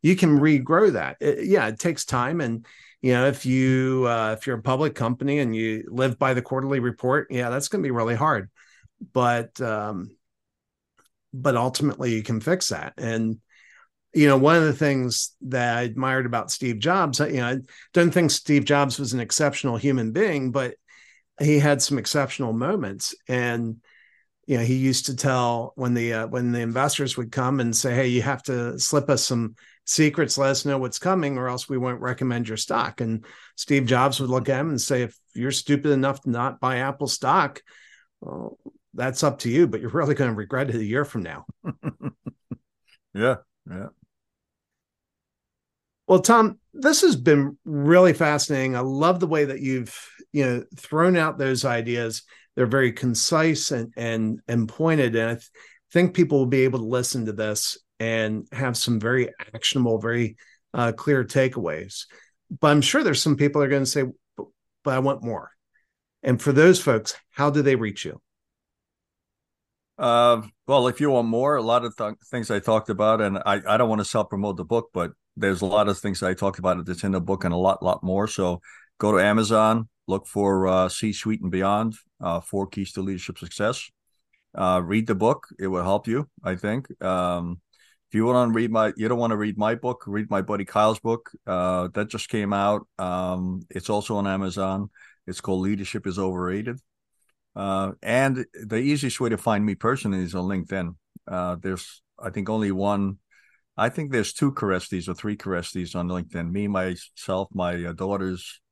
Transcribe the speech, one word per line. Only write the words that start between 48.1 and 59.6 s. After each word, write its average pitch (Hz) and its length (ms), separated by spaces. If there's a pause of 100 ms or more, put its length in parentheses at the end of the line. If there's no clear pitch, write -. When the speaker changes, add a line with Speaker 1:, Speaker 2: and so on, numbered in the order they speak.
Speaker 1:
fascinating. 139 600
I 123 60
love 147 400
the 175 60
way 151 180
that 135 160
you've, 131 340 (380)
you 143 120
know, 123 200 (120)
thrown 175 400
out 160 200
those 135 300
ideas. 117 560 (340)
They're 127 100
very 127 260
concise 151 800
and, 113 220
and, 113 540
and 120 200
pointed. 151 460
And 113 180
I - 20
th-, - 160 (420)
think 180 220
people 151 240
will 131 80
be 127 180
able 127 140
to 113 80
listen 123 400
to 107 80
this 107 420 (240)
and 110 520
have 127 240
some 117 220
very 117 300 (260)
actionable, 117 440